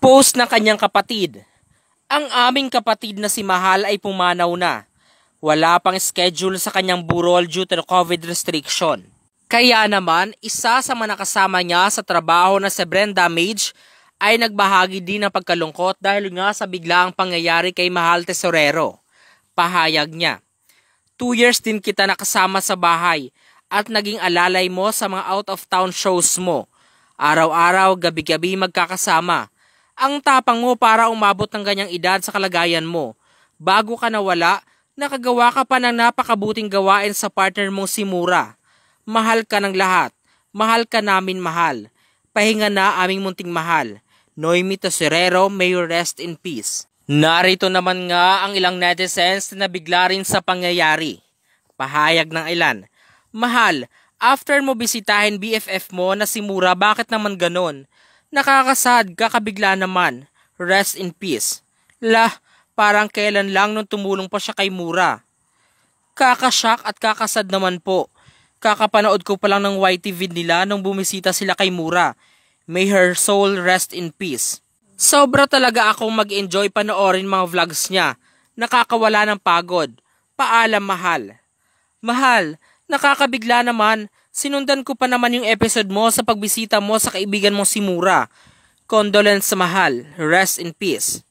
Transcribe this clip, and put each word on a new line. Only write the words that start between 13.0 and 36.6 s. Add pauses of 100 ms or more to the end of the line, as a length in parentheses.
Mage (500)
ay
nagbahagi
din
ng
pagkalungkot
dahil
nga
sa
biglaang
pangyayari
kay
Mahal
Tesorero. (560)
Pahayag
niya, (720)
"Two
years
din
kita
nakasama
sa
bahay (400)
at
naging
alalay
mo
sa
mga
out-of-town
shows
mo. (480)
Araw-araw,
gabi-gabi
magkakasama. (480)
Ang
tapang
mo
para
umabot
ng
ganyang
edad
sa
kalagayan
mo. (400)
Bago
ka
nawala, (400)
nakagawa
ka
pa
ng
napakabuting